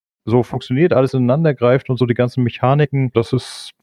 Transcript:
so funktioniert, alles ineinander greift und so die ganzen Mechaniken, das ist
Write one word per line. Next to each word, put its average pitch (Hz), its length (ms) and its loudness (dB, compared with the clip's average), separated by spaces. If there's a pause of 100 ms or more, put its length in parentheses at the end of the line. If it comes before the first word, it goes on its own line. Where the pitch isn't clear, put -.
(240)
so 117 180 2
funktioniert, 131 500 -2
alles 131 220 2
ineinander 135 400 2
greift 123 340 0
und 127 100 -2
so 127 80 2
die 120 80 -2
ganzen 123 280 -2
Mechaniken, 135 680 0
das 117 200 0
ist - 380 -8 (120)